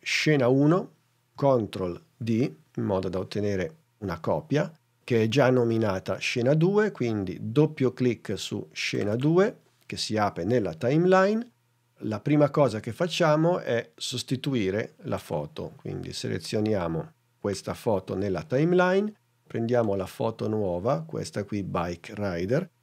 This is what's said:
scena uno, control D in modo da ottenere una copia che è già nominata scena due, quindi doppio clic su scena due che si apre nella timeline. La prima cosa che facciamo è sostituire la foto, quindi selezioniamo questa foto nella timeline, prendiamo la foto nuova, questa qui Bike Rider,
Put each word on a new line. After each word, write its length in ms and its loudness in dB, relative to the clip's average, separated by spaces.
scena 480 2
uno, 440 4
control 640 0
D 380 0
in 100 -4
modo 240 0
da 100 -4
ottenere 580 -4
una 220 -6
copia 520 -2
che 220 2
è 40 2
già 220 4
nominata 680 0
scena 360 0
due, 380 2
quindi 480 -2
doppio 520 2
clic 460 -2
su 320 -8
scena 460 -4
due 460 2
che 100 -10
si 200 -4
apre 280 0
nella 300 0
timeline. 760 2
La 180 -4
prima 300 4
cosa 280 2
che 140 -8
facciamo 680 2
è 380 -4
sostituire 1080 -2
la 160 -6
foto, 580 -8
quindi 360 -10
selezioniamo 1000 -4
questa 340 -6
foto 400 -2
nella 300 -4
timeline, 680 2
prendiamo 520 0
la 100 -4
foto 400 -4
nuova, 560 -2
questa 400 -8
qui 220 -6
Bike 500 -6
Rider, 560 -2